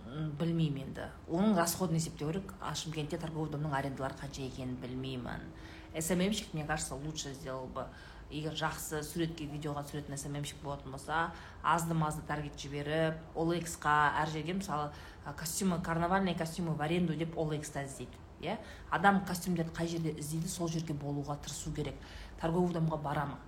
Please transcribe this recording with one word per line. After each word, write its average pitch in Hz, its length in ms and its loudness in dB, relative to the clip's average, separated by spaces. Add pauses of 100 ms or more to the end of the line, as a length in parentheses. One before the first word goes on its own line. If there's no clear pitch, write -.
м, 151 320 -2
білмеймін 160 480 2
енді. - 200 -8 (220)
Оның 196 260 6
расходын 165 440 4
есептеу 156 320 -2
керек. 190 280 -2
А - 140 -4
Шымкентте 151 460 -4
торговый 156 320 -2
домның 147 260 0
арендалары 135 380 -2
қанша 139 320 -8
екенін 127 340 -6
білмеймін. 127 640 -6 (480)
С 165 180 0
М 175 100 4
М-щик, 208 320 0
мне 151 120 -2
кажется, 151 300 -2
лучше 143 380 -6
сделал 131 340 -6
бы. 127 180 -6 (460)
Егер 151 220 -4
жақсы 156 500 -2
суретке, 160 420 -2
видеоға 143 400 -4
түсіретін 143 320 -6
С 139 80 -6
М 143 100 -4
М-щик 147 280 -4
болатын 139 260 -6
болса, 156 420 0 (300)
азды-мазды 160 640 4
таргет 147 320 -4
жіберіп, 147 560 2 (220)
О 165 100 2
Л 165 80 4
Икс-қа, 151 640 4
әр 151 140 4
жерге, 156 240 -2
мысалы, 147 340 0 (340)
а, 143 100 -8
костюмы, 170 500 2
карнавальный 170 500 4
костюмы 165 400 0
в 147 80 0
аренду 165 340 4
деп 165 220 -2
О 165 80 2
Л 151 80 0
Икс-та 147 300 -2
іздейді. 127 340 -8 (240)
Иә? 185 160 -2 (320)
Адам 190 340 8
костюмдерді 175 480 0
қай 170 160 0
жерде 165 300 0
іздейді, 156 320 -2
сол 170 180 0
жерге 160 260 0
болуға 143 440 -2
тырысу - 380 -6
керек. 143 180 -2 (480)
Торговый 175 320 4
домға 160 260 4
бара 147 260 2
ма? 131 120 -4 (100)